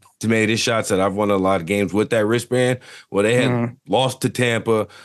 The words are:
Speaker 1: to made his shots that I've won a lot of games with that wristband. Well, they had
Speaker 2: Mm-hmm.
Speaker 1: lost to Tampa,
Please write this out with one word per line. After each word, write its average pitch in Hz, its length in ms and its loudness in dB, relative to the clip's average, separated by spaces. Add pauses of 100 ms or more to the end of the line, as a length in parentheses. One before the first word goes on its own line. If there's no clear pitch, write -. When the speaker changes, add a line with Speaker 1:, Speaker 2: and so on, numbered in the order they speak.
(200)
Speaker 1:
to 110 80 -4
made 110 220 2
his 113 100 0
shots 113 300 -2
that 95 100 0
I've 95 160 0
won 104 160 0
a 98 60 2
lot 95 240 0
of 82 40 -10
games 98 280 -2
with 104 180 0
that 110 160 2
wristband. 123 520 0 (300)
Well, 101 140 0
they 110 120 2
had 127 140 2
Speaker 2:
Mm-hmm. 120 420 -4
Speaker 1:
lost 131 300 0
to 127 80 0
Tampa, 113 580 0 (180)